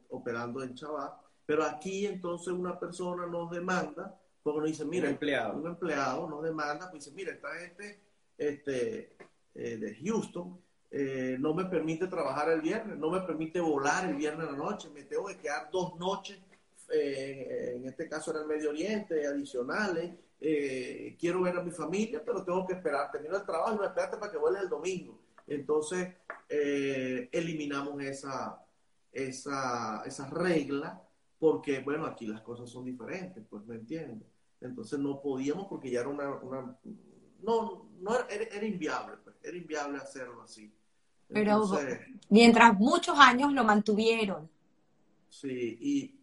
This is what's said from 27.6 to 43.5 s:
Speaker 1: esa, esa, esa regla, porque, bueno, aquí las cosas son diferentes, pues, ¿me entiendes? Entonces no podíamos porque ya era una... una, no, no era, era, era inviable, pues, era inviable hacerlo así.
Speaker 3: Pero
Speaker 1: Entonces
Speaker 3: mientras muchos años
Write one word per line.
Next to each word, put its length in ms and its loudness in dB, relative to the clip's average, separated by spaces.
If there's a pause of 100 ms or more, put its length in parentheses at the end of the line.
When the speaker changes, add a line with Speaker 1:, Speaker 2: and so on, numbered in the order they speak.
Speaker 1:
esa, 600 -6 (500)
esa, 920 -4
esa 240 -8
regla, 720 0 (380)
porque, 400 4
bueno, 260 -2
aquí 220 -8
las 140 -6
cosas 280 -12
son 140 -12
diferentes, 640 -10
pues, 160 -14
¿me 80 -10
entiendes? 540 -10 (320)
Entonces 400 -6
no 200 -2
podíamos 460 -2
porque 240 -8
ya 100 2
era 80 -2
una... 280 -4
una, 420 -10 (640)
no, 480 0 (100)
no 140 0
era, 140 2
era, 160 -4
era 200 -4
inviable, 600 -2
pues, 180 -20
era 140 -10
inviable 420 -4
hacerlo 440 -12
así. 300 -20 (540)
Speaker 3:
Pero 260 4 (100)
Speaker 1:
Entonces 380 0 (280)
Speaker 3:
mientras 500 12
muchos 400 4
años 340 10